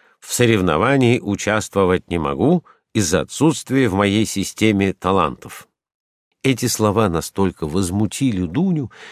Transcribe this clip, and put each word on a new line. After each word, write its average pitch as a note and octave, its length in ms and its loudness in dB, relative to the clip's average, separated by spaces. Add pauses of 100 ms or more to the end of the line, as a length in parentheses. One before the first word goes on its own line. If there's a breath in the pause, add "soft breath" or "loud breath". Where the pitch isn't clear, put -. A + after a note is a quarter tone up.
(180 soft breath)
«В - 140 -16
соревновании A#2 880 2
участвовать G2 920 0
не F2 80 -2
могу E2 460 0 (300 soft breath)
из-за F#2 260 0
отсутствия C3 680 0
в F2+ 60 0
моей G2+ 300 2
системе G2 680 0
талантов». F2+ 760 -2 (720)
Эти B2+ 240 0
слова G#2+ 420 0
настолько E2+ 580 -4
возмутили F#2+ 800 -2
Дуню, D3 460 -2 (200 loud breath)